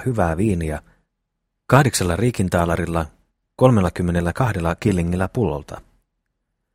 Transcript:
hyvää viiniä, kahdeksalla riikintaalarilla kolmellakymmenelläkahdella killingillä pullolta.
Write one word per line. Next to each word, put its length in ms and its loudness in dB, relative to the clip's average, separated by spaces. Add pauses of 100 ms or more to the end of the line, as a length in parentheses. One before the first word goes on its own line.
hyvää 320 0
viiniä, 440 -2 (880)
kahdeksalla 480 2
riikintaalarilla 920 0 (500)
kolmellakymmenelläkahdella 1200 0
killingillä 540 0
pullolta. 520 -4 (920)